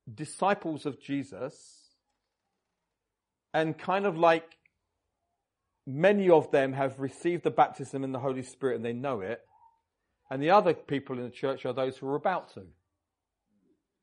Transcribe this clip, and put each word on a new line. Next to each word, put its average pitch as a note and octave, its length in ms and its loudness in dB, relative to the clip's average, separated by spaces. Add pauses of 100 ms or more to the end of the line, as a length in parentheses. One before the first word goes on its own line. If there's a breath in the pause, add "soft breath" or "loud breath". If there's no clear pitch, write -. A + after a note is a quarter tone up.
(140)
disciples D#3+ 720 -4
of C#3 160 -8
Jesus, - 960 -12 (1600)
and D#3+ 240 0
kind G3 280 0
of F3 120 0
like E3 400 4 (1300)
many F3+ 440 4
of D#3 220 8
them C3+ 220 4
have C3+ 260 -4
received D#3+ 440 -4
the D#3 80 0
baptism C#3 520 0
in C3+ 100 -6
the B2+ 60 -6
Holy C3 240 -4
Spirit B2 340 -4
and A2+ 80 -6
they A#2+ 80 -4
know B2 260 -4
it, G2 260 -8 (840)
and C3+ 120 -6
the D#3 100 2
other F#3 220 6
people C3+ 440 -6
in B2 80 -8
the A#2+ 40 -8
church C3+ 360 -6
are B2+ 80 -4
those C3 240 -4
who C3+ 100 -10
are C#3 80 -2
about E3+ 380 -4
to. F#2+ 120 -16 (1400)